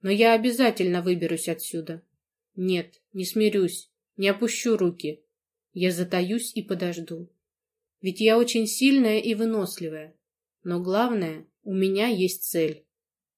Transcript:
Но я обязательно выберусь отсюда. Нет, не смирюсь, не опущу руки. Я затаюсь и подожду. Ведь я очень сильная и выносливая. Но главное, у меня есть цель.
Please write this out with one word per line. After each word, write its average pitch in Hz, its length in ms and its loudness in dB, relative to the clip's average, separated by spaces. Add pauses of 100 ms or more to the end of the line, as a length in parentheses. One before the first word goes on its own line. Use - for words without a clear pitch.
Но 196 80 -6
я 226 240 6
обязательно 220 680 2
выберусь 170 480 -2
отсюда. 165 540 -8 (520)
Нет, 185 460 -4 (100)
не 185 140 -8
смирюсь, 208 680 0 (240)
не 196 140 2
опущу 220 480 0
руки. 170 460 -2 (500)
Я 185 180 0
затаюсь 180 640 -2
и 214 60 -6
подожду. 175 680 -8 (720)
Ведь 185 200 -4
я 220 160 6
очень 240 280 2
сильная 240 540 4
и 226 160 -2
выносливая. 185 800 -4 (480)
Но 175 180 -4
главное, 185 680 -2 (160)
у 202 100 -8
меня 190 340 2
есть 185 360 0
цель. 156 420 -2 (520)